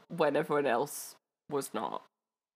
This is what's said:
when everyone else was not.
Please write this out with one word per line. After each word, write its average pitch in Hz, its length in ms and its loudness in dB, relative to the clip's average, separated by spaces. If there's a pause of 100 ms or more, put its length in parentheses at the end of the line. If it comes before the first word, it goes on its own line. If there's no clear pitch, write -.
when 156 280 2
everyone 147 300 2
else 131 500 0 (340)
was 139 220 -4
not. 107 300 -4 (540)